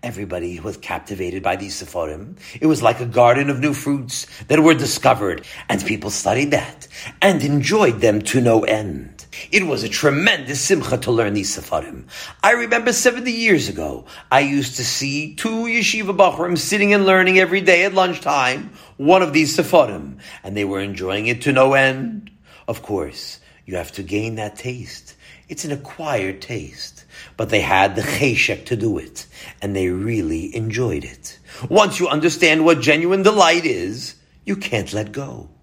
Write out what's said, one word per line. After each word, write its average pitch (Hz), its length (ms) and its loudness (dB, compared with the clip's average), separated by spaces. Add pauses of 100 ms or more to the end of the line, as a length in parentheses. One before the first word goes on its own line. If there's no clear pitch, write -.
everybody 90 580 -8
was 98 180 -10
captivated 90 640 -8
by 90 140 -2
these 95 260 -10
Seforim. 85 560 -8 (200)
It 151 80 0
was 156 160 4
like 117 180 4
a 123 60 -6
garden 123 440 4
of 127 100 -2
new 143 140 0
fruits 139 520 -6 (220)
that 151 120 4
were 160 120 8
discovered, 104 720 0 (240)
and - 160 -2
people 104 240 -4
studied 123 440 0
that - 360 -6 (320)
and 185 220 4
enjoyed 143 580 2
them 107 220 4
to 131 180 0
no 113 240 4
end. 95 640 -4 (260)
It 196 120 2
was 131 180 -4
a 113 60 -6
tremendous 143 720 0
simcha 139 380 0
to 127 140 -2
learn 110 220 2
these 98 220 -4
Seforim. 73 500 -8 (360)
I 214 100 4
remember 233 400 0
seventy 247 400 0
years 208 360 2
ago, 76 380 -10 (260)
I 131 80 6
used 139 360 -2
to 123 80 -6
see 143 500 -6
two 226 320 -4
yeshiva 220 500 -2
bachrim 180 400 4
sitting 202 380 2
and 202 120 4
learning 185 320 6
every 185 220 2
day 180 240 4
at 196 100 -2
lunchtime, 147 760 0 (240)
one 175 260 6
of 160 100 -2
these 151 240 2
Seforim, 101 640 2 (240)
and 95 140 -8
they 104 80 -2
were 98 160 -4
enjoying 98 460 -6
it 120 160 -4
to 143 100 0
no 135 220 6
end. 131 560 0 (360)
Of - 160 -8
course, - 560 -8 (280)
you 90 100 -8
have 85 160 -8
to 98 100 -12
gain 107 340 -4
that 107 200 -10
taste. - 580 -12 (340)
It's - 160 -12
an 151 80 -6
acquired 131 680 -6
taste. - 640 -12 (320)
But 113 140 -4
they 104 100 4
had 95 360 2
the 107 60 -2
cheshek - 640 -2
to 123 100 -4
do 101 220 -2
it, - 280 -14 (360)
and 101 140 -4
they 92 120 0
really 92 680 -4
enjoyed 110 500 -4
it. - 340 -18 (300)
Once 202 320 4
you 170 80 0
understand 156 560 2
what 165 160 6
genuine 165 420 2
delight 175 420 6
is, 107 520 -6 (280)
you 101 120 -4
can't - 360 -6
let 104 200 -6
go. 139 360 -12 (140)